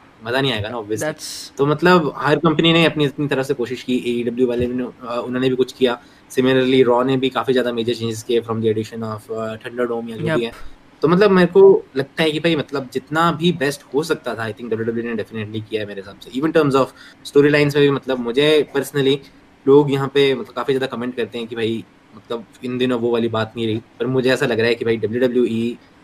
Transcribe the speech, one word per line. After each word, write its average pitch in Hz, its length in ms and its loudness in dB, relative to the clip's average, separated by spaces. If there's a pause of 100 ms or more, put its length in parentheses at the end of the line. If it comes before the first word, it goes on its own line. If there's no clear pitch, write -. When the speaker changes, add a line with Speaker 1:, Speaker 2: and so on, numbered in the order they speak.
(260)
Speaker 1:
मजा 123 160 -2
नहीं 135 100 0
आएगा 107 180 -6
ना, 120 80 -8
obviously। 107 300 -6
Speaker 2:
That's - 500 -12
Speaker 1:
तो 139 80 2
मतलब 156 520 2
हर 143 180 2
कंपनी 160 380 2
ने 165 120 4
अपनी, 151 200 0
अपनी 143 220 -4
तरफ 131 180 -2
से 139 80 -2
कोशिश 120 300 -6
की, 127 140 -2
एईडब्ल्यू 120 500 -2
वाले 120 200 -2
ने, 127 160 -4
अ, 120 440 -8
उन्होंने 127 220 0
भी 127 60 0
कुछ 123 180 0
किया। 117 260 0 (320)
Similarly, 131 560 4
Raw 123 180 4
ने 135 120 0
भी 127 120 0
काफी 123 240 -2
ज्यादा 123 180 0
मेजर 117 220 -2
चेंजेस 113 300 -6
किए 117 180 2
from 113 120 -6
the 110 140 -2
addition 110 300 -4
of, 110 340 -10
अ, 110 240 -8
Thunderdome 117 540 -6
या 113 80 -12
जो - 60 -8
भी 165 60 -2
Speaker 2:
Yep। 156 120 0
Speaker 1:
है। 117 100 -6 (500)
तो 147 60 2
मतलब 190 240 6
मेरे 180 160 4
को 196 360 6 (120)
लगता 139 280 -4
है 160 80 2
कि 151 80 -4
भाई 165 160 0
मतलब 135 380 -4
जितना 160 380 0
भी 160 200 0
बेस्ट 143 300 -2 (120)
हो 143 100 0
सकता 151 320 -4
था, 113 120 -6
I 110 60 -6
think 117 120 -12
डब्ल्यूडब्ल्यूई 117 500 -4
ने 104 80 -6
definitely 107 460 -10
किया 107 120 -4
है 107 60 -8
मेरे 98 140 -12
हिसाब 95 180 -18
से। - 120 -20
Even 151 220 -2
terms 147 220 4
of 131 100 4 (400)
storylines 147 500 4
में 147 80 4
भी 143 80 4
मतलब 127 280 -4
मुझे 139 560 2
personally 135 420 0 (500)
लोग 143 240 6
यहाँ 139 160 -2
पे 139 280 2
मतलब 117 200 -12
काफी 120 180 -2
ज्यादा 131 120 0
कमेंट 123 300 -6
करते 117 220 -6
हैं 117 100 -8
कि 117 80 -12
भाई 113 300 -4 (300)
मतलब 113 300 -10 (180)
इन 127 140 -6
दिनों 127 220 0
वो 117 120 0
वाली 117 160 0
बात 110 280 -4
नहीं 117 120 -4
रही, 110 100 -2
पर - 280 -8
मुझे 127 240 0
ऐसा 131 160 0
लग 117 140 -2
रहा 117 80 2
है 117 80 2
कि 113 100 -6
भाई 113 120 0
डब्ल्यूडब्ल्यूई 117 800 0 (260)